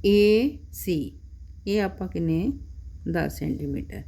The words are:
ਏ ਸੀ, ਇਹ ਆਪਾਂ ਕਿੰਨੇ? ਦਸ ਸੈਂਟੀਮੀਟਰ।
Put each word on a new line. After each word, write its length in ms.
ਏ 520
ਸੀ, 240
ਇਹ 140
ਆਪਾਂ 260
ਕਿੰਨੇ? 440
ਦਸ 280
ਸੈਂਟੀਮੀਟਰ। 680